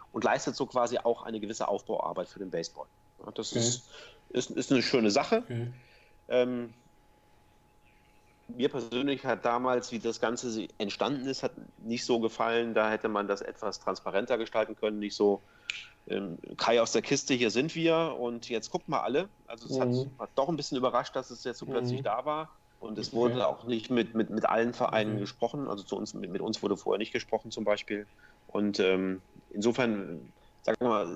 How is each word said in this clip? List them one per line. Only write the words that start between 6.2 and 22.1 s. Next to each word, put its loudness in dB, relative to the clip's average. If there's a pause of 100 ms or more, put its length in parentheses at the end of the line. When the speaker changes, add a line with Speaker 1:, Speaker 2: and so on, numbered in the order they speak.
Speaker 1:
Ähm, 2 (1800)
mir 0
persönlich -2
hat -2
damals, 0
wie -4
das -2
Ganze -2 (100)
entstanden -2
ist, -4
hat -4 (260)
nicht -4
so 2
gefallen. 0
Da 4
hätte 0
man 0
das 0
etwas -6
transparenter 0
gestalten 0
können, -2
nicht -4
so, 4 (680)
ähm, -4 (200)
„Kai 6
aus 4
der 2
Kiste, 0
hier 4
sind 0
wir 2
und -4
jetzt -4
guckt -4
mal 2
alle.“ 0 (180)
Also -14
es 0
hat, 4
Speaker 2:
Mhm. 0
Speaker 1:
hat -8
doch 2
ein 0
bisschen -4
überrascht, 2
dass -6
es -16
jetzt -4
so -12
plötzlich 0
Speaker 2:
Mhm. -8
Speaker 1:
da -2